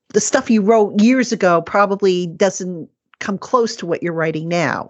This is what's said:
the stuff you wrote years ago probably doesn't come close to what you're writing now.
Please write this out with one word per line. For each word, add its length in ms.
the 100
stuff 300
you 120
wrote 380
years 320
ago 300
probably 640
doesn't 640
come 180
close 400
to 80
what 180
you're 80
writing 380
now. 400